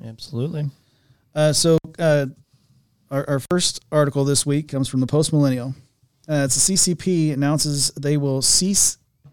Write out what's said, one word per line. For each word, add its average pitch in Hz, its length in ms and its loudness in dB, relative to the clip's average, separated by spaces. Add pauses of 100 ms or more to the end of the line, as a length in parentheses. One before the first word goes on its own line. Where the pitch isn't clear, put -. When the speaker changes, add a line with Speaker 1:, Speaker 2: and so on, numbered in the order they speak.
Speaker 1:
Absolutely. 135 680 -6 (640)
Speaker 2:
Uh, 151 180 2
so, 165 240 4 (220)
uh, 147 280 2 (840)
our, 139 180 -4
our 139 120 0 (100)
first - 420 -2
article 143 320 2
this 139 220 0
week 147 220 -2
comes 135 200 -2
from 131 120 -2
the 127 60 2
Post 156 240 2
Millennial. 135 440 0 (520)
Uh, 147 200 0
it's 131 80 -2
the - 60 0
C 190 160 0
C 175 180 2
P 160 360 0
announces 143 600 0
they 147 260 -2
will 139 240 0
cease, - 560 2 (360)